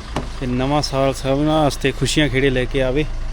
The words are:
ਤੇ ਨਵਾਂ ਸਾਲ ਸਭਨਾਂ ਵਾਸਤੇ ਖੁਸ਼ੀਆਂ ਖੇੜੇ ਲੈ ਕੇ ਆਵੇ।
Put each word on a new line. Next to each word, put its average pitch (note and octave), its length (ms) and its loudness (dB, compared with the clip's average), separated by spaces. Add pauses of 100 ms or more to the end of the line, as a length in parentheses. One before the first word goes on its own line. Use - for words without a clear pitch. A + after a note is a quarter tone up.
(400)
ਤੇ C3+ 60 -4
ਨਵਾਂ C3 360 0
ਸਾਲ C3+ 320 0
ਸਭਨਾਂ D3 480 2
ਵਾਸਤੇ C#3 300 0
ਖੁਸ਼ੀਆਂ C#3+ 360 0
ਖੇੜੇ C3 220 2
ਲੈ B2+ 140 0
ਕੇ C3 180 0
ਆਵੇ। C3 220 2 (280)